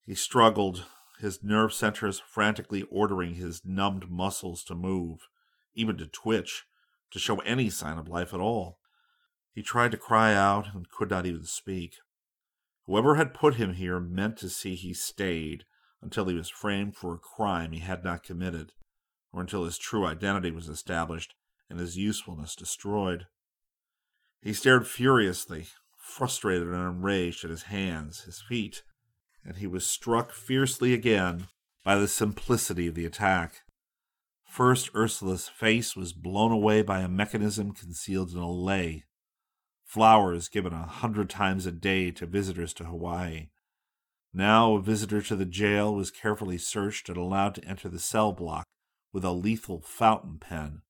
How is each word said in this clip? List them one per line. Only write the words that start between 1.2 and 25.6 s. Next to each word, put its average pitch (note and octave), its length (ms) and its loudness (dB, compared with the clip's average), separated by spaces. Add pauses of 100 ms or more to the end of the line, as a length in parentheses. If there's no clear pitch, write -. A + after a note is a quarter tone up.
nerve G#2+ 300 4
centers G#2 460 -2
frantically G#2 720 -2
ordering F#2 460 0
his F2 300 -10
numbed F#2+ 440 -2
muscles F2+ 540 -4
to F2 120 -10
move, F2 520 -4 (460)
even A2 240 -2
to D#2+ 100 -10
twitch, - 580 -4 (460)
to G2 80 -10
show G#2 200 0
any A#2 300 0
sign D#2+ 280 -6
of E2 100 -10
life F2 260 -4
at F2+ 60 -6
all. F#2+ 400 -4 (760)
He G#2+ 80 -12
tried A#2+ 300 2
to A2 60 -4
cry A2 360 6
out G2 400 4
and F2+ 160 -12
could G2+ 200 -4
not F#2 160 -2
even E2+ 180 -6
speak. F2+ 520 -8 (920)
Whoever A#2 300 6
had D#3 180 2
put D3 220 6
him G2+ 180 0
here F2+ 260 -4
meant F#2+ 380 -4
to F#2 120 -10
see F#2 260 -6
he F2+ 180 -10
stayed E2 720 -4 (360)
until - 240 -4
he F2+ 100 0
was E2+ 140 -6
framed G2+ 460 -4
for F2 180 -8
a E2+ 60 -10
crime F2 520 -4
he D#2+ 80 -10
had F2 240 -8
not F2 200 -6
committed, E2+ 480 -8 (640)
or F2+ 80 -6
until F2+ 240 -2
his E2 120 -6
true G#2 280 -2
identity F2+ 440 -2
was E2 200 -8
established E2 680 -6 (340)
and F2 100 -10
his F2 180 -6
usefulness F2+ 580 -4
destroyed. F#2 720 -4 (1120)
He G#2 120 -6
stared B2+ 340 6
furiously, F#2+ 800 2 (300)